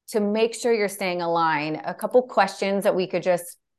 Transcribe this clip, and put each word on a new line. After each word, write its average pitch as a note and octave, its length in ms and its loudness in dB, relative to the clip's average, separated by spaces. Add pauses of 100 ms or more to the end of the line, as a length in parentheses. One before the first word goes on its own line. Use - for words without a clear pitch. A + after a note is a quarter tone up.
to A3+ 100 0
make A3 360 0
sure A#3+ 180 0
you're G#3 140 2
staying F#3 340 -4
aligned? D#3+ 640 0
A F3+ 100 -6
couple A3 300 2
questions G3 640 0
that F3+ 100 2
we F3+ 120 0
could F3+ 160 -4
just F3 340 -2 (220)